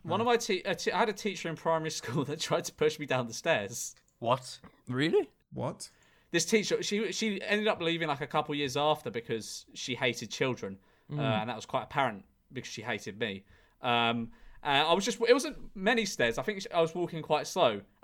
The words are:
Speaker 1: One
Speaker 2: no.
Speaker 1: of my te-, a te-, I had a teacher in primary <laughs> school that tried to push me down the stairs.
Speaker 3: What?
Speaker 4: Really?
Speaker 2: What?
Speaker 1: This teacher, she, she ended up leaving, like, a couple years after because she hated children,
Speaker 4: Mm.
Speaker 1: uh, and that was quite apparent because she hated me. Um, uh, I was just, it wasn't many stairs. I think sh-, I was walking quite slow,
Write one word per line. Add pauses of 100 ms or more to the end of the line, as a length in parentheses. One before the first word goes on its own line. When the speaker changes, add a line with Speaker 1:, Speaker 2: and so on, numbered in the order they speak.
Speaker 1:
One
Speaker 2:
no.
Speaker 1:
of
my
te-,
a
te-,
I
had
a
teacher
in
primary
<laughs>
school
that
tried
to
push
me
down
the
stairs. (240)
Speaker 3:
What? (260)
Speaker 4:
Really? (240)
Speaker 2:
What? (400)
Speaker 1:
This
teacher,
she,
she
ended
up
leaving,
like,
a
couple
years
after
because
she
hated
children, (320)
Speaker 4:
Mm.
Speaker 1:
uh,
and
that
was
quite
apparent (280)
because
she
hated
me. (400)
Um, (320)
uh, (200)
I
was
just,
it
wasn't (180)
many
stairs.
I
think
sh-,
I
was
walking
quite
slow, (240)